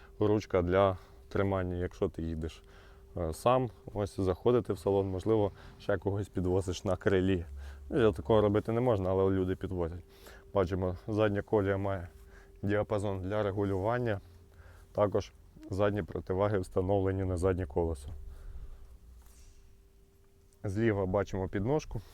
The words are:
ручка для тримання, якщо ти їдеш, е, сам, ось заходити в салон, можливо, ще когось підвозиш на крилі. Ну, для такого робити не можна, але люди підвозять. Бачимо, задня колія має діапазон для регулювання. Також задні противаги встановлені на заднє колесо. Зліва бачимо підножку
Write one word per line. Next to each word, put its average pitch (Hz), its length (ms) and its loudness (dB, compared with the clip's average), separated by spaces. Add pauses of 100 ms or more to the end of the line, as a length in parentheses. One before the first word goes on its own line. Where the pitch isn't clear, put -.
(180)
ручка 104 440 2
для 92 360 4 (300)
тримання, 95 480 -2
якщо 90 320 -2
ти 82 140 -8
їдеш, 80 400 -6 (540)
е, 82 180 -4
сам, 123 360 2 (240)
ось 101 260 -4
заходити 107 520 2
в 95 60 -8
салон, 98 300 2
можливо, 101 440 0 (260)
ще 101 200 0
когось 98 300 -4
підвозиш 90 560 -2
на 92 120 0
крилі. 95 480 2 (440)
Ну, 170 100 0
для 107 140 6
такого 110 280 4
робити 104 320 4
не 117 80 0
можна, 104 300 2
але 95 200 4
люди 95 260 0
підвозять. 87 460 -6 (520)
Бачимо, 92 420 0 (100)
задня 104 360 0
колія 98 340 2
має 98 320 -4 (540)
діапазон 101 600 -2
для 104 200 -2
регулювання. 101 800 -2 (720)
Також 104 400 0 (380)
задні 101 320 2
противаги 95 560 0
встановлені 95 640 0
на 92 120 -2
заднє 90 300 0
колесо. 82 420 -4 (2500)
Зліва 101 420 0
бачимо 95 420 -2
підножку 117 540 -4 (100)